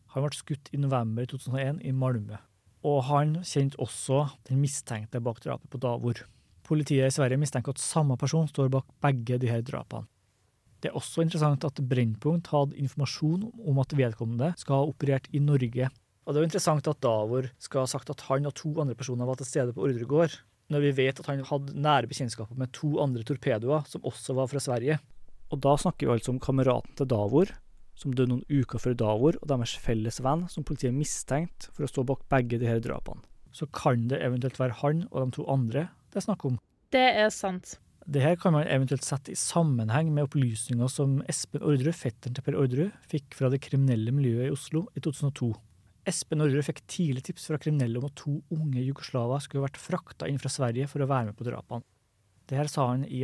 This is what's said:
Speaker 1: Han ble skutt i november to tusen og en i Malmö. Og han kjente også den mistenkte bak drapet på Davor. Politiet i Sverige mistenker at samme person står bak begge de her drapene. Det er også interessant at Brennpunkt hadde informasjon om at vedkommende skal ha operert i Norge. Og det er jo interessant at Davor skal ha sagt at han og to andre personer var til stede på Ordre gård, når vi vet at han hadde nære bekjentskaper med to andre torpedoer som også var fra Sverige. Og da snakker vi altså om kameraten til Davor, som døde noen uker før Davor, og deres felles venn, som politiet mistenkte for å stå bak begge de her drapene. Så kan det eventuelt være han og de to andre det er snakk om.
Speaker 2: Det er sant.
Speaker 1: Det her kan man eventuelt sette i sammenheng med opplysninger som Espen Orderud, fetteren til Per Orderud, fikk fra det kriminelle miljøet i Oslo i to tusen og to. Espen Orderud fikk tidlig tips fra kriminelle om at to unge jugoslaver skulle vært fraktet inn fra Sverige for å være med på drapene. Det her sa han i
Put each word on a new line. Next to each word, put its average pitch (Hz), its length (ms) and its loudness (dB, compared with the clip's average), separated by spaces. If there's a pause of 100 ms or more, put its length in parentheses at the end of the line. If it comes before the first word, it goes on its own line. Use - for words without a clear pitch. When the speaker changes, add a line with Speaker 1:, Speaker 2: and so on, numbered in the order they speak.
(120)
Speaker 1:
Han 139 160 -2
ble 139 80 -6
skutt - 400 -8
i 143 60 0
november 120 480 0
to 135 100 -8
tusen 123 160 -6
og 135 80 -2
en 139 160 -2
i 131 160 -4
Malmö. 113 480 -2 (400)
Og 143 240 2
han 147 300 2 (100)
kjente 139 320 0
også 135 460 0 (240)
den 131 100 2
mistenkte 120 640 -2
bak 117 160 -4
drapet - 320 -8
på 123 80 -10
Davor. 120 460 -2 (420)
Politiet 143 400 4
i 135 80 0
Sverige 131 240 4
mistenker 139 320 -2
at - 80 -8
samme 139 400 2
person 151 320 2
står 135 240 2
bak - 240 -2
begge 123 400 2
de 127 80 2
her 117 160 0
drapene. 120 400 -8 (760)
Det - 80 -4
er - 80 -6
også - 300 -6
interessant 151 420 2
at 139 120 -6 (120)
Brennpunkt 127 640 0
hadde 143 260 2
informasjon 156 720 -2 (180)
om 139 140 4
at - 100 -2
vedkommende 120 640 0
skal 139 220 0
ha 139 100 4
operert 139 380 0 (100)
i 143 80 2
Norge. 127 460 2 (340)
Og - 80 -4
det 147 80 2
er 160 60 4
jo - 20 2
interessant 160 400 0
at 151 160 -2
Davor 117 460 2 (100)
skal - 240 -2
ha 127 80 -2
sagt - 220 -8
at - 160 -14
han 139 180 0
og 139 80 -6
to 156 240 -6
andre 135 160 -2
personer 123 320 -4
var 131 80 -2
til 127 140 -8
stede 123 260 0
på - 80 -4
Ordre 123 240 0
gård, 151 300 2 (340)
når 147 140 2
vi 143 160 4
vet 135 180 2
at 170 80 -18
han 139 220 -2
hadde 139 260 -4
nære 139 320 4
bekjentskaper 117 480 -6
med 127 220 -4
to 147 160 0 (100)
andre 123 240 -2
torpedoer 135 640 0
som - 160 -8
også 127 300 -4
var 131 160 2
fra 139 100 -2
Sverige. 131 380 0 (500)
Og 143 160 -2
da 143 160 8
snakker 160 240 0
vi 123 80 4
altså 117 160 0
om 123 80 0
kameraten 131 560 2
til 131 160 0
Davor, 120 400 4 (480)
som 131 160 -2
døde 127 220 4
noen - 100 -8
uker 131 320 2
før 127 240 0
Davor, 110 380 4
og - 100 -2
deres 120 320 0
felles 110 400 0
venn, 160 240 0
som 156 160 -6
politiet 131 320 0
mistenkte - 800 -4
for 156 80 -4
å 135 80 -2
stå 127 160 -2
bak 135 240 -2
begge 120 300 2
de 117 100 2
her 117 80 2
drapene. - 460 -6 (260)
Så - 160 -8
kan 120 400 2
det 131 160 0
eventuelt 127 400 -2
være 123 160 -2
han 160 320 0
og 131 140 -2
de 131 160 -6
to - 100 -4
andre 135 380 0 (200)
det 196 140 -4
er - 80 -2
snakk 175 160 -2
om. 127 80 0 (340)
Speaker 2:
Det 254 160 4 (140)
er 214 100 6
sant. 185 460 -6 (340)
Speaker 1:
Det 139 140 2
her 160 180 6
kan 170 140 6
man 151 100 4
eventuelt 135 400 0
sette 139 240 -4
i 180 80 -8
sammenheng 139 720 2
med 147 160 2
opplysninger 123 640 0
som 135 300 2 (100)
Espen - 320 -6
Orderud, 147 320 2
fetteren - 400 -6
til 139 80 -8
Per - 160 -2
Orderud, 139 380 2 (100)
fikk - 320 -6
fra 131 160 2
det 135 80 2
kriminelle 123 540 2
miljøet 127 320 2
i 151 80 -2
Oslo 160 320 -4 (100)
i 139 60 -6
to 160 100 -2
tusen 143 160 -2
og 139 80 -4
to. 123 120 0 (600)
Espen 156 320 -2
Orderud 143 240 2
fikk - 140 -6 (100)
tidlig 135 380 -2
tips - 240 -12
fra 151 100 -2
kriminelle 123 400 0
om 143 60 -4
at 143 100 -14
to 147 220 -4 (160)
unge 143 260 0
jugoslaver 131 640 -2
skulle 139 220 -2
vært 139 100 -12
fraktet - 540 -6
inn 139 100 -2
fra 131 80 -4
Sverige 127 400 -2
for 143 160 -2
å 131 60 0
være 120 180 0
med 104 80 -10
på 117 80 -8
drapene. 120 400 -8 (640)
Det 131 80 -2
her 147 160 0
sa 139 160 2
han 127 160 0
i 127 180 -4